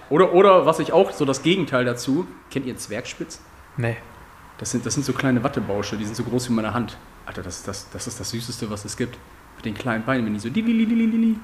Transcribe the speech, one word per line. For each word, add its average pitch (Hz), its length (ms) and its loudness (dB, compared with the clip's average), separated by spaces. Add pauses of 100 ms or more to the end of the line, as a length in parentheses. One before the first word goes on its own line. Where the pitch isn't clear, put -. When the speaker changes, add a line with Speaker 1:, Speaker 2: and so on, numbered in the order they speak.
Speaker 1:
oder, 175 240 6
oder 185 320 8
was 156 140 4
ich 147 160 -2
auch, - 180 6
so - 140 0
das 135 160 0
Gegenteil 160 420 2
dazu, 131 420 -2 (240)
kennt 135 140 -4
ihr 127 80 -6
einen 107 60 -12
Zwergspitz? - 640 -10 (340)
Speaker 2:
Nee. 117 220 -2 (580)
Speaker 1:
Das - 140 -10
sind, 120 160 -4
das 113 80 -2
sind 143 100 -2
so 135 80 -2
kleine 123 320 0
Wattebausche, 104 540 -4
die 107 80 -6
sind 110 100 -8
so 120 80 -4
groß 120 240 -2
wie 117 60 0
meine 107 180 -2
Hand. 113 240 -4 (300)
Alter, - 160 -12
das, 90 200 -12
das, - 280 -10
das - 160 -10
ist 117 120 -10
das - 120 -8
Süßeste, 117 400 -8
was 104 160 -8
es 104 100 -10
gibt. - 220 -6 (380)
Mit - 100 -12
den 107 80 -4
kleinen 113 300 -4
Beinen, 131 220 0
wenn 104 80 -2
die 104 60 -4
so 110 80 -8
di-li-li-li-li-li 226 960 2